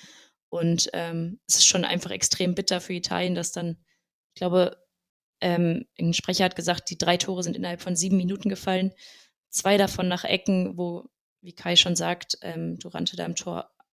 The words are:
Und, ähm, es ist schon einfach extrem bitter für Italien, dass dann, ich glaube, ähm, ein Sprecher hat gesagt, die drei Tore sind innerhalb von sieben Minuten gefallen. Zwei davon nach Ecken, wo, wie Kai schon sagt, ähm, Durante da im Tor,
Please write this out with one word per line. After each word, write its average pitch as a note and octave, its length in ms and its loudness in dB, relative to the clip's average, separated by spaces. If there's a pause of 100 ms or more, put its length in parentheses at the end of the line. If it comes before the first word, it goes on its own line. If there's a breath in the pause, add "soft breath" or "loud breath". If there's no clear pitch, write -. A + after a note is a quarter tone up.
(480 soft breath)
Und, E3+ 440 0
ähm, E3+ 540 -6
es - 100 4
ist - 100 8
schon - 180 2
einfach F3 260 -4
extrem F3+ 440 -2
bitter F#3 260 -2
für F3+ 140 -8
Italien, F3+ 400 -4
dass E3+ 180 -4
dann, E3+ 260 -6 (560)
ich - 40 -20
glaube, F3+ 380 2 (640)
ähm, F3 460 0 (120)
ein E3+ 160 0
Sprecher F#3 300 0
hat F3+ 120 0
gesagt, F3 340 -4
die E3 80 -8
drei F3 180 8
Tore F3+ 260 -2
sind E3+ 140 -2
innerhalb F3 260 -6
von F3+ 140 -2
sieben F#3 200 2
Minuten F#3+ 320 0
gefallen. F#3+ 440 0 (580 soft breath)
Zwei G3 260 4
davon F#3+ 320 2
nach F3+ 160 -2
Ecken, F#3 520 0
wo, F3 320 -6 (320)
wie F3 140 -20
Kai F3 220 0
schon F3 200 4
sagt, F3 460 -4
ähm, E3 360 -8
Durante F3 380 -8
da F3 80 -6
im E3+ 120 -6
Tor, - 340 -8 (220)